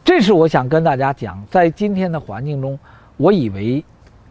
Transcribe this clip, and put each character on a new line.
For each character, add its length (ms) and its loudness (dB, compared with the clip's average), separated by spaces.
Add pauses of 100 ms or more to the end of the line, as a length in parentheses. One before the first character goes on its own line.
这 160 2
是 140 4
我 160 4
想 180 0
跟 160 0
大 140 0
家 160 -2
讲， 380 -10
在 180 2
今 260 -4
天 160 -4
的 80 -6
环 240 -10
境 200 -6
中， 160 -6 (400)
我 120 4
以 200 2
为 340 -4 (460)